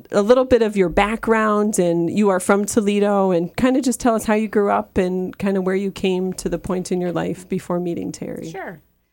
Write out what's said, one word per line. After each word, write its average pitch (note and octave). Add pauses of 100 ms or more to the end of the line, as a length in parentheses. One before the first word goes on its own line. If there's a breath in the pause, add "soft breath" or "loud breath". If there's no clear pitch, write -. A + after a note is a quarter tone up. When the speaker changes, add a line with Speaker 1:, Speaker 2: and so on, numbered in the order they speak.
(120)
Speaker 1:
a G#3
little B3
bit B3+
of G#3
your F#3
background, G#3+
and E3+
you G#3
are F#3
from G3+
Toledo, G3+
and F3
kinda C4
just B3+
tell A#3+
us A3
how A3
you A3
grew G3+
up G#3
and F#3
kinda G3
where F#3
you G3
came F#3
to -
the F3+
point F3+
in F3+
your F3+
life E3+
before F3+
meeting E3+
Terry? -
Speaker 2:
Sure. G#3+ (320)